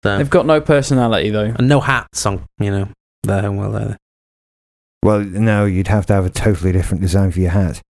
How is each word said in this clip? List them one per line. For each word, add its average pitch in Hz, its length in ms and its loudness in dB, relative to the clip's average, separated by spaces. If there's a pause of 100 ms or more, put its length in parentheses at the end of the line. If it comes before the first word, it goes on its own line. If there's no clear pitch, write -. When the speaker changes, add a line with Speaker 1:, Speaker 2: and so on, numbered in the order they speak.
Speaker 1:
So 101 160 -2
Speaker 2:
They've 139 120 -2
got 175 160 4
no 156 140 4
personality, 123 680 0
though. 107 260 -2
Speaker 1:
and 127 120 2
no 139 120 4
hats - 460 -4
on, 98 180 -4 (140)
you 101 120 -2
know, 98 180 -2 (340)
their 98 200 -2
home 101 140 -4
world 101 200 -4
either. 107 200 -6 (1040)
Speaker 3:
Well, 104 180 2
no, 104 460 0
you'd 95 220 0
have 107 180 0
to 104 80 2
have 95 100 2
a 92 60 -2
totally 92 420 0
different 90 300 0
design 95 280 2
for 90 100 -2
your 87 100 2
hat. 92 420 -2